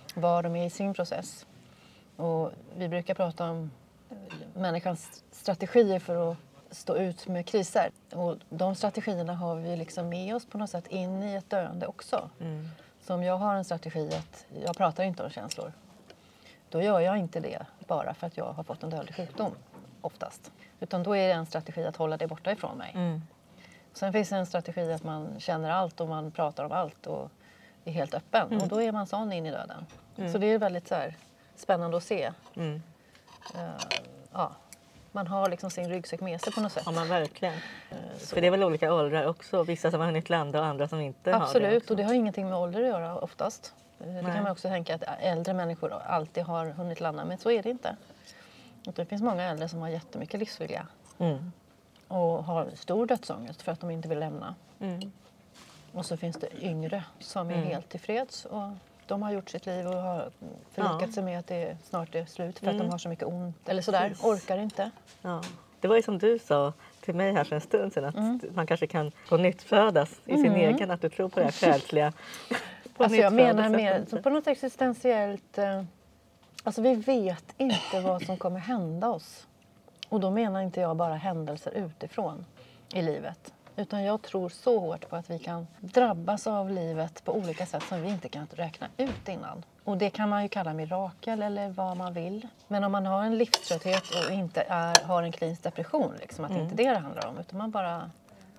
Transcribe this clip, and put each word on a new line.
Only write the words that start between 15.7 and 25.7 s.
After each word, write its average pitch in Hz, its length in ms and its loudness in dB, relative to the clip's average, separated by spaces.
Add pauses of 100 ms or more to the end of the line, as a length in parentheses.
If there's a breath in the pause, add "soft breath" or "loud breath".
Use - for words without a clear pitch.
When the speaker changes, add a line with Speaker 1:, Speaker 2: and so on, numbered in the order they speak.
Speaker 1:
då 165 120 0
gör 196 180 4
jag 190 180 4
inte 170 220 -2
det - 260 -6 (220)
bara 160 260 -2
för 175 140 -8
att - 100 -14
jag - 160 -4
har 156 100 -8
fått - 200 -10
en 160 60 -8
dödlig 160 260 -8
sjukdom, 185 360 -6 (500)
oftast. - 500 -12 (280 loud breath)
Utan 180 240 -2
då 202 120 2
är 190 120 4
det 185 60 6
en 165 120 -2
strategi 165 400 -6
att 160 100 -4
hålla 156 220 0
det 160 100 -2
borta 160 240 -4
ifrån - 260 -6
mig. - 180 -10
Speaker 2:
Mm. 170 260 0 (720 loud breath)
Speaker 1:
Sen 196 200 -2
finns 208 160 2
det 196 60 0
en 185 100 0
strategi 170 480 -2
att 160 100 -6
man 156 360 -8
känner 160 300 -2
allt 175 320 0